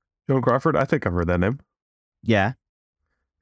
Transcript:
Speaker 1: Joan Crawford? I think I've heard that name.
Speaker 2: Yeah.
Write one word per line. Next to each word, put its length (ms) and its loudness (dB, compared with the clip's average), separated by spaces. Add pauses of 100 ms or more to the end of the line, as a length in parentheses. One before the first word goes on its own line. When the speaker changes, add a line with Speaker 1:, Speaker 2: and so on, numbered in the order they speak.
(280)
Speaker 1:
Joan 140 0
Crawford? 340 0
I 80 2
think 220 -2
I've 80 0
heard 140 -2
that 120 0
name. 180 0 (640)
Speaker 2:
Yeah. 300 0 (880)